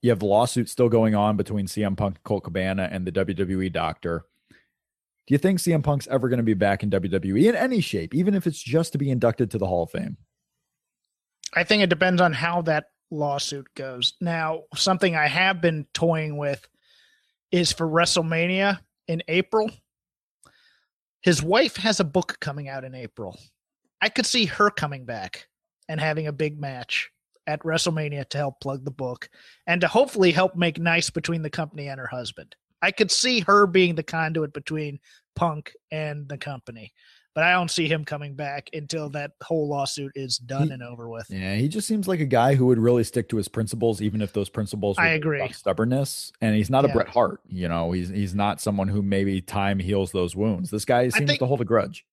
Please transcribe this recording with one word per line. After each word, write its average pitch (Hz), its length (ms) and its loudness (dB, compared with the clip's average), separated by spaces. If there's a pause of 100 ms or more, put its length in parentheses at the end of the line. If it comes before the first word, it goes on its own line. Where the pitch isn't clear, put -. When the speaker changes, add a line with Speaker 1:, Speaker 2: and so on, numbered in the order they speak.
Speaker 1:
You 120 80 4
have 113 80 4
the 104 80 -2
lawsuit 113 420 2
still 120 220 4
going 110 240 6
on 104 240 2
between 101 280 -4
C 107 160 -4
M 98 140 0
Punk, 98 280 -2
Colt 104 200 -2
Cabana, 95 480 -2
and 92 140 -4
the 90 40 -4
W 92 240 -2
W 95 280 -2
E 95 80 0
doctor. 82 540 -4 (1000)
Do - 60 2
you 143 60 4
think 190 220 2
C 175 120 0
M 156 100 2
Punk's 143 260 0
ever 131 200 0
gonna 120 140 0
be 113 120 2
back 98 280 2
in 107 80 0
W 95 200 0
W 95 260 0
E 160 120 6
in 233 80 2
any 247 240 0
shape, 85 340 -4
even 180 200 2
if 185 120 0
it's 160 160 -4
just 160 300 0
to 151 60 -2
be 139 120 0
inducted 120 420 2
to 113 60 -2
the 95 80 0
Hall 90 180 0
of 82 60 -14
Fame? - 280 -8 (1400)
Speaker 2:
I 170 100 0
think 208 180 2
it 185 60 4
depends 180 320 4
on 175 140 4
how 170 280 0
that 156 280 -2 (200)
lawsuit 143 640 -4
goes. 127 460 -4
Now, 165 440 -2 (100)
something 185 420 2
I 151 100 4
have 180 360 2
been 160 320 0
toying 160 420 0
with 143 300 -4 (840)
is 175 220 2
for 165 140 -2
WrestleMania 170 920 2 (280)
in 170 200 -4
April. 214 420 0 (1500)
His 156 200 4
wife 214 340 2
has 208 240 0
a 185 40 4
book 165 360 -2
coming 143 280 -8
out 135 160 -10
in 131 100 -14
April. 113 440 -12 (640)
I 214 80 2
could 226 160 -2
see 233 200 2
her 208 240 2
coming 143 360 -6
back 104 400 -10 (420)
and 156 120 -6
having 156 260 -2
a 151 60 -4
big 151 280 -4
match 135 500 -6 (360)
at 151 160 -4
WrestleMania 156 680 -2
to 143 80 -6
help 143 220 -4
plug 135 240 -8
the 143 60 -6
book 127 380 -8 (380)
and 175 160 2
to 170 60 4
hopefully 214 440 4
help 185 240 2
make 170 220 0
nice 170 320 0
between 165 320 -4
the 151 80 -6
company 147 380 -8
and 135 120 -12
her 127 60 -10
husband. 117 500 -12 (260)
I 185 80 2
could 202 200 0
see 247 300 2
her 202 260 6
being 175 280 4
the 156 80 -4
conduit 160 500 -2
between 147 460 -6 (380)
Punk 156 360 -2 (180)
and 147 380 -6
the 143 100 -10
company, 120 540 -14 (420)
but 156 100 2
I 175 80 6
don't 180 180 2
see 165 160 0
him 156 180 0
coming 143 300 -10
back 143 380 -8
until 151 380 -6
that 143 220 -8 (100)
whole 156 260 -2
lawsuit 139 460 -4
is 135 240 -4
done 135 300 -2
Speaker 1:
He 143 40 -4
Speaker 2:
and 127 100 -12
over 117 260 -14
with. 113 200 -10
Speaker 1:
Yeah, 95 280 -4
he 127 120 2
just 202 180 -4
seems 208 220 0
like 180 120 0
a 156 60 2
guy 127 280 6
who 127 120 4
would 123 120 6
really 120 260 4
stick 113 260 -4
to 117 60 -2
his 104 120 -2
principles, 113 520 -2
even 107 220 -2
if 101 100 -4
those 98 180 -2
principles 104 480 -2
Speaker 2:
I 170 100 2
Speaker 1:
were 165 60 2
Speaker 2:
agree. 151 260 -2
Speaker 1:
about 131 140 -6
stubbornness. 120 840 -2
And 110 140 2
he's 107 160 2
not 131 160 4
a - 20 6
Speaker 2:
Yeah. 139 60 -2
Speaker 1:
Bret 117 140 2
Hart, 107 380 2
you 90 220 -4
know, 85 240 0
he's, 90 160 -2
he's 95 260 -4
not 101 260 0
someone 98 280 0
who 101 140 0
maybe 98 400 0
time 98 380 0
heals 95 320 0
those 90 240 0
wounds. 95 340 -2
This 107 160 -4
guy 123 140 4
Speaker 2:
I 123 100 2
Speaker 1:
seems 143 180 0
Speaker 2:
think 147 120 0
Speaker 1:
to 127 60 0
hold 131 140 0
a 120 60 0
grudge. - 460 0